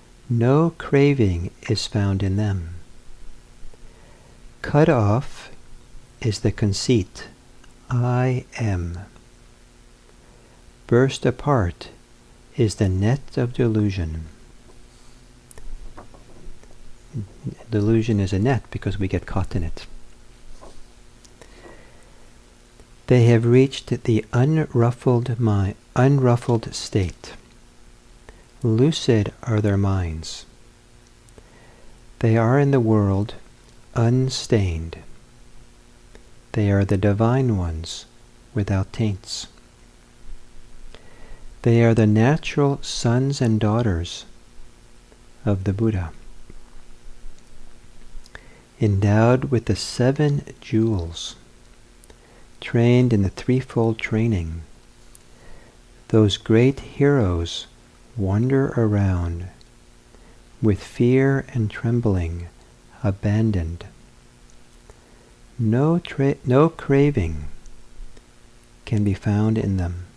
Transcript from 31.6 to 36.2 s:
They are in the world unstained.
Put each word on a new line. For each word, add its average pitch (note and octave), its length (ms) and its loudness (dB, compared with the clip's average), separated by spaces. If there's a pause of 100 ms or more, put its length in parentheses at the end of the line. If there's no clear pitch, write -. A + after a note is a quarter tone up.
They A2+ 180 2
are A#2 240 4
in C#3 100 2
the C3+ 80 4
world G#2+ 560 2 (600)
unstained. A2+ 1040 0 (1500)